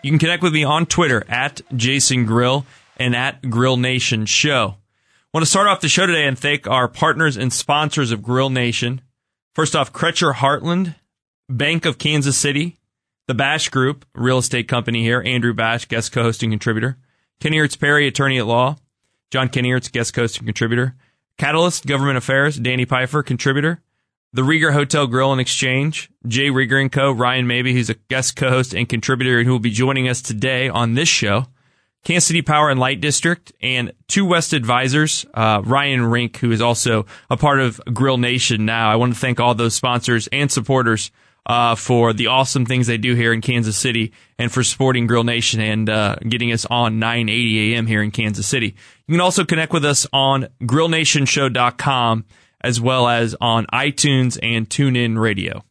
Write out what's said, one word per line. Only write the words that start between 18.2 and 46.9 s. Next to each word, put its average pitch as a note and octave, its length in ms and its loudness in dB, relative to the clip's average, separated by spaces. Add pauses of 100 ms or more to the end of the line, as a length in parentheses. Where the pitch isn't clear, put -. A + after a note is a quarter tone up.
at G#2+ 80 -2
law, B2+ 300 2 (540)
John C3 180 0
Kenny B2+ 200 -2
Ertz, B2+ 220 -2
guest A#2 220 -4
co-host A#2+ 240 -2
and A2+ 100 -10
contributor, A#2+ 480 -2 (420)
Catalyst D#3+ 480 0
Government C#3 320 0
Affairs, C#3 380 0
Danny B2+ 300 -2
Pfeiffer, B2+ 360 -2
contributor, C#3+ 600 -2 (500)
the B2+ 120 -2
Rieger D#3 300 2
Hotel C#3+ 340 2
Grill C3 240 0
and B2+ 100 0
Exchange, C3+ 680 -2 (160)
Jay C3 220 0
Rieger C3 300 2
and C3+ 120 0
Co., C#3 200 2
Ryan B2 360 0
Mabey, B2 260 0
who's B2 160 0
a A2+ 60 -2
guest - 400 -4
co-host B2+ 400 0
and A#2 120 -2
contributor B2+ 520 0
and A#2+ 80 2
who B2+ 60 2
will B2+ 40 2
be A2+ 140 0
joining B2+ 360 0
us B2+ 140 -4
today B2+ 480 -2
on A#2 240 0
this D#3 160 2
show, A2 380 0 (580)
Kansas E3+ 220 0
City E3 160 0
Power D3+ 260 4
and C3 100 2
Light C3 220 0
District, D#3+ 580 -2
and B2 320 -2 (160)
Two G3+ 180 0
West E3+ 280 2
Advisors, C3 800 0
uh, A2 320 2
Ryan C3 400 2
Rink, A#2+ 320 0
who A#2+ 140 0
is A2+ 100 0
also A#2 460 0 (240)
a B2+ 60 0
part C#3+ 220 4
of B2 220 -2 (100)
Grill B2+ 280 0
Nation A#2+ 480 0
now. A2+ 240 2
I A2 60 4
want A#2+ 180 2
to - 40 -14
thank B2+ 200 0
all A#2+ 160 2
those A#2 180 0
sponsors A#2+ 580 0
and C#3 200 0
supporters, A#2 580 0 (380)
uh, A#2+ 260 2
for A#2 400 2
the A2 140 -2
awesome B2+ 400 0
things B2+ 180 0
they A#2 140 -2
do B2 160 0
here A#2 180 2
in A2+ 80 -2
Kansas A2+ 380 -2
City A2+ 320 -2 (260)
and A#2+ 140 -2
for C3 100 -2
supporting B2+ 460 0
Grill A#2 160 2
Nation A#2 360 -2
and, G#2+ 300 0
uh, G#2+ 280 0
getting A#2 340 -2
us A2+ 160 -4
on A#2 320 0